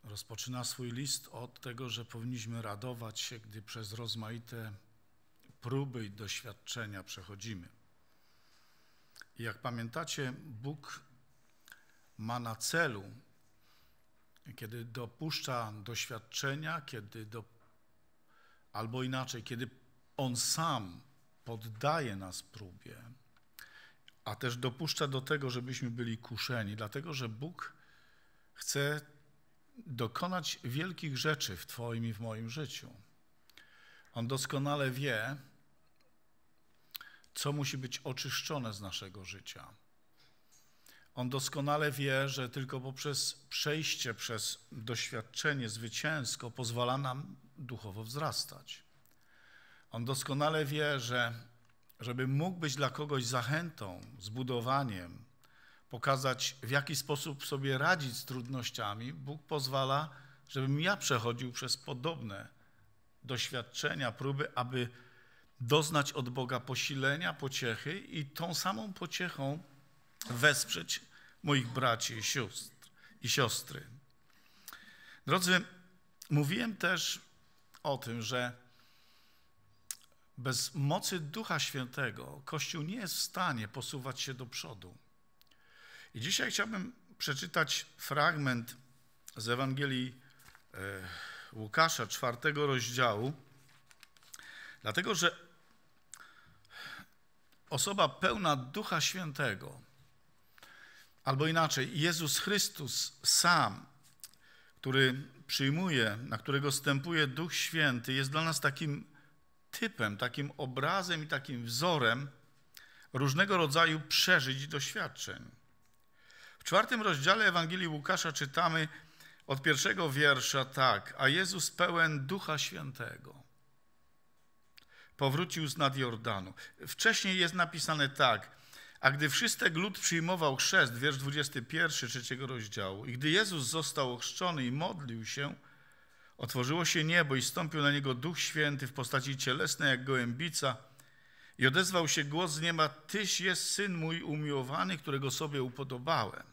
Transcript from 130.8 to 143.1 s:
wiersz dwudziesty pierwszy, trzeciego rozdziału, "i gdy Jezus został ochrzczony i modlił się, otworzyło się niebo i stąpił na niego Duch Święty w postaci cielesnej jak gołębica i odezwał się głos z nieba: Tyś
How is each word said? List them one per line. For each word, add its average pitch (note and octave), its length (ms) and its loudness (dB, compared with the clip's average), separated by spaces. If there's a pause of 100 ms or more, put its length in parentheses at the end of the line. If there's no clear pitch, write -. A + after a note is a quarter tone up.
wiersz C#3 200 2
dwudziesty C#3 440 -2
pierwszy, D#3 460 0
trzeciego B2+ 400 -4
rozdziału, G#2+ 580 -4
"i B2 80 -6
gdy C3+ 160 0
Jezus F3 380 2
został C#3+ 460 0
ochrzczony D3+ 520 -2
i A#2+ 60 0
modlił C#3+ 540 -4
się, C#3+ 300 -4 (800)
otworzyło C3 480 0
się D#3 180 4
niebo D#3+ 320 6
i B2+ 60 2
stąpił D#3 400 0
na C#3+ 100 6
niego C#3 220 2
Duch C#3+ 260 -2
Święty D3 480 0
w - 60 -8
postaci C3+ 440 0
cielesnej C#3+ 520 2
jak B2+ 140 4
gołębica C3 760 0 (800)
i B2+ 100 6
odezwał F3 400 4
się D3+ 160 2
głos D3+ 280 0
z D3+ 100 -2
nieba: D#3+ 280 4
Tyś - 520 -2